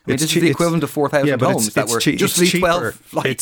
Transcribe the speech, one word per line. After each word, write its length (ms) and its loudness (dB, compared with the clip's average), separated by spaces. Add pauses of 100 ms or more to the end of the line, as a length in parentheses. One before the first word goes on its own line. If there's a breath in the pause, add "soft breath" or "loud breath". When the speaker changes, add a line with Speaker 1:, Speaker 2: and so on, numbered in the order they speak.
Speaker 1:
mean, 80 0
Speaker 2:
It's 80 -2
Speaker 1:
this 80 0
Speaker 2:
chea-, 80 0
Speaker 1:
is 40 2
the 80 4
Speaker 2:
it's 60 0
Speaker 1:
equivalent 280 0
of 60 -4
four 180 0
thousand 200 2
Speaker 2:
yeah, 80 2
but 140 2
it's, 40 2
Speaker 1:
homes 200 -2
that 100 0
Speaker 2:
it's 100 -4
Speaker 1:
were 60 0
Speaker 2:
chea-, 160 0
Speaker 1:
just 240 0
Speaker 2:
it's 120 4
Speaker 1:
these 80 0
twelve 220 2
Speaker 2:
cheaper. 100 -4
Speaker 1:
flights, 340 -6 (160)